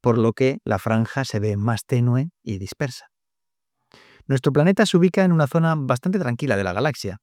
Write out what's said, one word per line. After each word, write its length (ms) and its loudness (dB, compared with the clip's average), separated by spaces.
por 160 2
lo 160 2
que 320 0
la 140 -2
franja 480 -2
se 140 -6
ve 180 -2
más 260 -2
tenue 460 0
y 160 -8
dispersa. 520 -10
Nuestro 260 0
planeta 340 4
se 100 0
ubica 280 4
en 80 4
una 140 2
zona 300 0
bastante 420 -2
tranquila 380 -2
de 80 0
la 80 -2
galaxia 500 -4